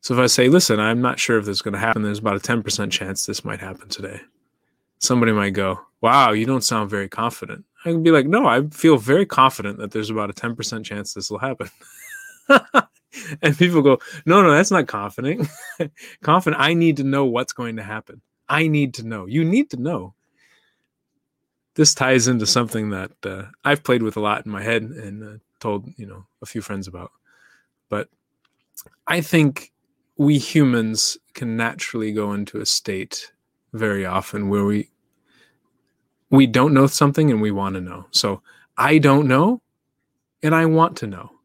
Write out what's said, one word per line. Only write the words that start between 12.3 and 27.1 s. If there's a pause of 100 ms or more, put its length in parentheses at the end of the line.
<laughs> (540)
And
people
go, (280)
"No,
no,
that's
not
confident." (300)
<laughs> (340)
Confident,
"I
need
to
know
what's
going
to
happen. (280)
I
need
to
know.
You
need
to
know." (1600)
This
ties
into
something
that, (120)
uh, (200)
I've
played
with
a
lot
in
my
head
and,
uh, (220)
told,
you
know, (160)
a
few
friends
about. (760)